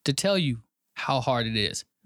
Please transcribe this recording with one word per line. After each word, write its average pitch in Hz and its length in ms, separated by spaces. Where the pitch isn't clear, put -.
to 147 80
tell 196 240
you 131 220
how 135 260
hard 120 260
it 113 80
is 104 300